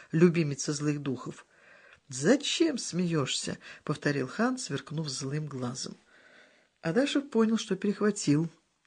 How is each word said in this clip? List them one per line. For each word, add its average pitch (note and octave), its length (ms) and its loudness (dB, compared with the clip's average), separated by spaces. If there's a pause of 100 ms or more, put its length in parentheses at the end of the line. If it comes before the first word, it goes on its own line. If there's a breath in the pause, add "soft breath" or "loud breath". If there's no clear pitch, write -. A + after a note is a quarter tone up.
(120)
любимица D#3+ 600 4
злых D3 260 -2
духов". C#3+ 460 -6 (640 soft breath)
"Зачем C4 680 2
смеёшься?" — E3 800 -2 (280 loud breath)
повторил C#3+ 440 -2
хан, B3+ 300 0
сверкнув D3+ 500 -6
злым C#3 380 -6
глазом. B2+ 500 -8 (840 soft breath)
Адашев C4+ 480 0
понял, A3+ 260 4
что F#3+ 200 -2
перехватил, G3 720 2 (360)